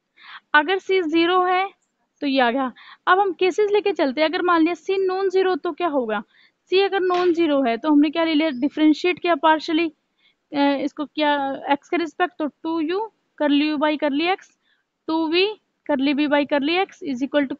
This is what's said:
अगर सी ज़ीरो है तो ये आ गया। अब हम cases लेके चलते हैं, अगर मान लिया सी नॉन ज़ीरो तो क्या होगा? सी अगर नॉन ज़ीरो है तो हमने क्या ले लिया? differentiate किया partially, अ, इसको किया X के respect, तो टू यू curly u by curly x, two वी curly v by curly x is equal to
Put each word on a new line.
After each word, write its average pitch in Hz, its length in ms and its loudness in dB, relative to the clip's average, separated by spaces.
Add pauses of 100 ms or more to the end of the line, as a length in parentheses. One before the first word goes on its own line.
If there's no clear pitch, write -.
(540)
अगर 302 260 2
सी 381 220 0
ज़ीरो 339 420 2
है 370 280 -2 (500)
तो 294 40 -4
ये 269 140 2
आ 240 100 2
गया। 262 220 -4 (340)
अब 370 140 4
हम 392 140 0
cases 403 360 0
लेके 403 220 2
चलते 294 280 -2
हैं, 311 80 2
अगर 359 160 -4
मान 339 180 4
लिया 349 120 2
सी 381 240 -4
नॉन 381 320 -2
ज़ीरो 370 260 0
तो 339 160 -6
क्या 349 180 -4
होगा? 220 340 -2 (480)
सी 370 80 4
अगर 392 200 0
नॉन 359 340 2
ज़ीरो 294 280 2
है 233 160 0
तो 311 120 -2
हमने 294 200 4
क्या 330 140 -2
ले 320 100 0
लिया? 320 180 0
differentiate 302 640 0
किया 339 180 0
partially, 320 540 0 (640)
अ, 285 80 -2 (240)
इसको 294 220 -8
किया 285 560 -2 (100)
X - 160 -2
के 349 80 -2
respect, 339 420 -4
तो 311 80 -2
टू 330 340 -6
यू 370 320 -4 (260)
curly 294 300 2
u 302 100 -2
by 302 200 0
curly 302 320 -2
x, - 280 -8 (500)
two 320 200 -2
वी 370 320 0 (260)
curly 285 280 0
v 294 140 0
by 285 180 0
curly 294 340 -2
x - 240 -8
is 262 200 -6
equal 285 260 0
to 285 100 -8